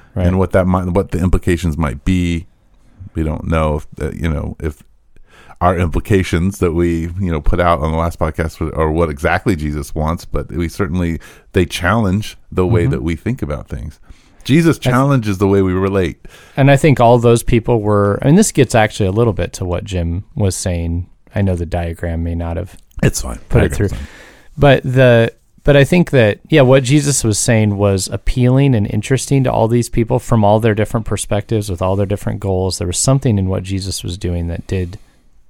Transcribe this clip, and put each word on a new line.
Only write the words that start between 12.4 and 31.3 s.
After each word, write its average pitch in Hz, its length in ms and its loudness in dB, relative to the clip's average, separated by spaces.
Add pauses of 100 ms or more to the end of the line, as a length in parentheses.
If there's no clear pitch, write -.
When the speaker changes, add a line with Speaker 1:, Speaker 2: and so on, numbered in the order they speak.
Speaker 2:
the 92 160 0
way 87 180 2
Speaker 1:
Mm-hmm. 135 80 0
Speaker 2:
that 62 100 -4
we 82 140 -2
think 123 260 -6
about 73 260 -8
things. 73 320 -12 (420)
Jesus 165 360 2
Speaker 1:
I - 20 -20
th- 127 120 0
Speaker 2:
challenges 123 460 2
the 101 80 2
way 98 160 4
we 92 120 0
relate. 95 520 -2 (300)
Speaker 1:
And 139 140 4
I 139 60 6
think 139 220 4
all 120 200 6
those 117 240 4
people 117 400 0
were, 101 400 2
I - 40 0
mean, 151 100 6
this 214 160 4
gets 131 220 2
actually 107 340 2
a 90 40 0
little 110 220 2
bit 90 200 -6
to 95 120 -8
what 90 180 -6
Jim 87 400 -4 (100)
was 98 220 -2
saying. 85 520 -4 (260)
I 104 80 -2
know 92 120 0
the 85 120 -4
diagram 85 580 -6
may 85 100 -4
not 85 220 -6
have 87 200 -10 (260)
Speaker 2:
It's - 180 0
fine. 64 180 -8 (120)
Speaker 1:
put 110 120 4
it 92 100 2
Speaker 2:
Diagram's - 40 -6
Speaker 1:
through. 101 120 0 (100)
Speaker 2:
fine. 71 100 -12 (480)
Speaker 1:
But 143 260 4
the, 123 520 4 (280)
but 143 140 4
I 139 80 6
think 175 260 2
that, 113 380 2
yeah, 151 140 6
what 131 220 6
Jesus 143 380 0
was 107 160 0
saying 107 380 2
was 98 320 0
appealing 127 640 2
and 104 160 0
interesting 131 540 -2
to 123 80 -2
all 110 160 2
these 120 220 0
people 120 280 0
from - 240 0
all 104 160 4
their 110 160 2
different 110 300 -2
perspectives, 104 640 -4